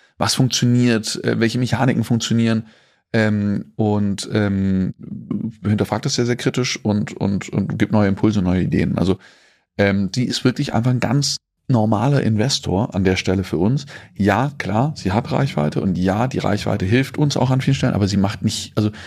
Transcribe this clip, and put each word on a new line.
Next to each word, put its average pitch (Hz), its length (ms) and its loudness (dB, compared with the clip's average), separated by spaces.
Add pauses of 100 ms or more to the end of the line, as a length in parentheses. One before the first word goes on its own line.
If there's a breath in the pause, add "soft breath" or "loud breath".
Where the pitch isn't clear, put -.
(180 soft breath)
was - 180 -2
funktioniert, 123 880 2
äh, 117 160 0
welche 113 180 2
Mechaniken 123 460 0
funktionieren, 113 640 0 (480 soft breath)
ähm, 104 640 0
und, 104 560 0
ähm, 98 600 0 (720)
hinterfragt 104 400 0
das 139 100 -2
sehr, 123 100 0
sehr 120 100 0
kritisch 127 480 -2
und, 104 320 -2
und, 98 320 -2
und - 320 -2
gibt 107 140 0
neue 104 160 4
Impulse, 104 320 2
neue 90 220 2
Ideen. - 340 0
Also, 87 200 0 (600 loud breath)
ähm, 101 360 2
sie 127 120 -2
ist - 180 -6
wirklich 139 300 0
einfach 123 180 2
ein 123 80 0
ganz 139 380 0 (320)
normaler 113 520 2
Investor 110 720 0
an 95 120 0
der 92 100 4
Stelle 92 300 0
für 78 140 -2
uns. 123 260 0 (280 loud breath)
Ja, 104 440 2
klar, 117 400 -2
sie 92 160 -4
hat 131 180 -2
Reichweite 131 480 0
und 90 180 0
ja, 95 300 0
die 127 120 -4
Reichweite 104 440 -2
hilft 123 340 0
uns 147 200 2
auch 131 120 2
an 131 120 2
vielen 135 140 2
Stellen, 127 180 0
aber 98 160 2
sie 98 80 0
macht 98 240 0
nicht, - 340 -4
also 104 160 0 (160 loud breath)